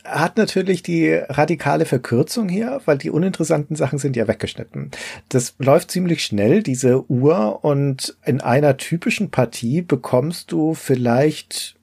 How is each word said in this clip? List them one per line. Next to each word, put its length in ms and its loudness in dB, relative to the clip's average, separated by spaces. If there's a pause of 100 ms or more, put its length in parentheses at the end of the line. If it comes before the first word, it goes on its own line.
hat 340 -4
natürlich 460 0
die 300 2
radikale 720 0
Verkürzung 600 0
hier, 380 -4
weil 120 2
die 120 -6
uninteressanten 640 0
Sachen 220 -2
sind 180 -2
ja 120 0
weggeschnitten. 640 -6 (380)
Das 280 -2
läuft 320 4
ziemlich 340 -2
schnell, 380 2
diese 480 2
Uhr, 540 2
und 600 -2
in 180 0
einer 360 4
typischen 540 -4
Partie 500 0
bekommst 720 -2
du 240 0
vielleicht 1080 0